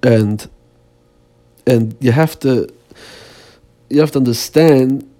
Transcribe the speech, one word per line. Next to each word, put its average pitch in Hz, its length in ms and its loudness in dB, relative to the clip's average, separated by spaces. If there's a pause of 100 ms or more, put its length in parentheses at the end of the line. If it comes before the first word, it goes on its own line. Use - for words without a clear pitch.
And, 107 440 0 (1200)
and 113 320 0
you 127 120 0
have 156 300 0
to, 127 280 -2 (1200)
you 139 100 0
have 151 120 0
to 143 80 -2
understand 135 880 0 (100)